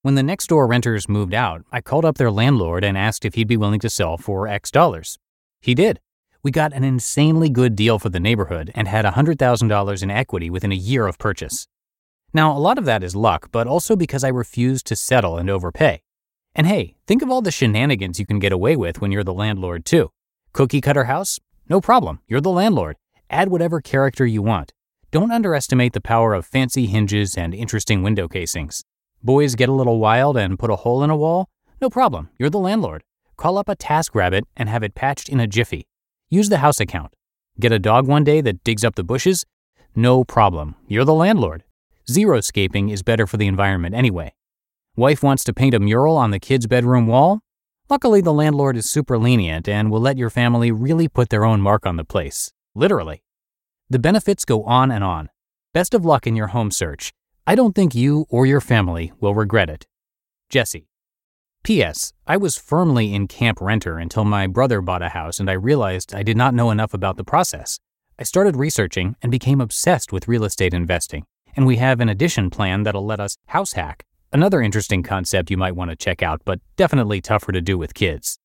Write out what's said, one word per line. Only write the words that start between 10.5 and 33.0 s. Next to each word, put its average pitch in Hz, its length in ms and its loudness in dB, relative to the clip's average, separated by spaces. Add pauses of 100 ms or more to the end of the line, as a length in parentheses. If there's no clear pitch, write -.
a 95 40 0
year 110 300 -2
of 90 140 -6
purchase. - 480 -6 (680)
Now, 156 220 2
a - 20 -4
lot 196 200 2
of 214 80 -4
that 110 180 0
is 87 120 -8
luck, 101 360 0
but 117 160 -2
also 175 280 0
because 139 280 -4
I 135 60 0
refused 123 580 -2
to 139 80 -2
settle 98 420 0
and 87 120 -4
overpay. 95 520 -2 (540)
And 156 100 2
hey, 165 300 -2 (100)
think 254 160 2
of 262 80 -4
all 254 120 0
the 185 100 -2
shenanigans 107 680 0
you 101 60 -4
can 104 140 -2
get 98 120 0
away 101 240 2
with 85 260 -4
when 101 100 -2
you're 98 120 -2
the 92 100 -4
landlord, 92 520 -6
too. 139 260 2 (420)
Cookie 139 280 0
cutter 143 220 2
house? 143 360 -4 (300)
No 185 100 2
problem, 185 480 2
you're 123 140 0
the 185 80 0
landlord. 175 480 0 (320)
Add 180 200 0
whatever 170 300 0
character 135 460 0
you 110 160 0
want. 98 320 -2 (380)
Don't 208 200 2
underestimate 143 640 0
the 110 80 -4
power 113 320 2
of 90 120 -4
fancy 127 420 -2
hinges 104 500 0
and 85 160 -4
interesting 107 480 -2
window 98 260 -2
casings. 82 560 -8 (400)
Boys 131 320 2
get 127 140 2
a 135 40 2
little 120 260 2
wild 123 360 4
and 95 240 0
put 117 120 -2
a 98 60 2
hole 123 260 -2
in 151 60 0
a 156 60 0
wall? 165 340 -2 (300)
No 262 100 0
problem, 143 480 -2
you're 135 120 0
the 190 80 -2
landlord. 185 460 -2 (340)